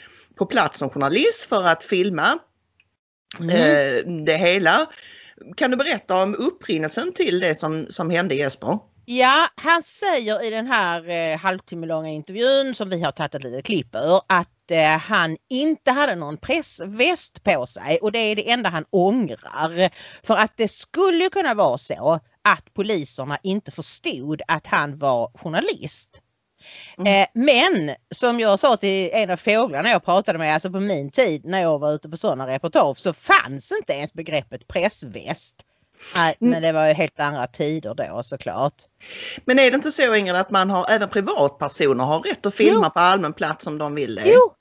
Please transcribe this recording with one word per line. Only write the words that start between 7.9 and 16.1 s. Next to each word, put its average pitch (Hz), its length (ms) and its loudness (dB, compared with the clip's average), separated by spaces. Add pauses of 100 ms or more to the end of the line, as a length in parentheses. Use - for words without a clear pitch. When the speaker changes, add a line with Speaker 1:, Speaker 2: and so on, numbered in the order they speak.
Speaker 1:
som 175 200 -6
hände, 175 240 0
Jesper? 139 440 -4 (260)
Speaker 2:
Ja, 254 520 2
han 330 260 0
säger 240 640 -4
i 226 60 -4
den 220 160 -4
här, 175 440 -2
eh, 165 280 -2
halvtimme 175 480 -6
långa 160 220 -4
intervjun 240 680 -2
som 196 160 -8
vi 170 120 -4
har 143 100 -2
tagit - 220 -6
ett 135 100 -10
litet 127 200 -10
klipp - 300 -4
ur 160 320 2
att, - 440 0
eh, 160 300 4
han 170 360 0 (140)
inte 294 400 0
hade 262 240 0